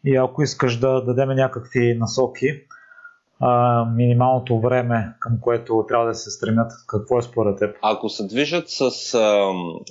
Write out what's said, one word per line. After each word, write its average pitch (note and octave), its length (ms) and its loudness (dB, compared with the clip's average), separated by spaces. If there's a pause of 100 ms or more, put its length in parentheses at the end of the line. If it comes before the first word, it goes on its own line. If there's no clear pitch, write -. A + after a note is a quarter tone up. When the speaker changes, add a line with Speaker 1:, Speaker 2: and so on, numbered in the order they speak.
Speaker 1:
И C3+ 120 2
ако B2+ 260 0
искаш B2 360 0
да C3 260 0
дадем B2+ 240 0
някакви B2+ 680 0
насоки, B2+ 600 -2 (800)
а, A#2+ 440 4
минималното A#2+ 760 2
време, A#2+ 600 0
към A2+ 200 -2
което A2+ 480 0
трябва A#2 180 2
да A2+ 80 -2
се G#2+ 160 -12
стремят, A2+ 420 -2 (160)
какво A2 300 -2
е A#2 40 2
според G#2 360 -2
теб? G#2 240 -2
Speaker 2:
Ако G#2+ 260 -2
се G2+ 180 -8
движат D3 420 -2
с, - 460 -4
ам, G2 680 0 (100)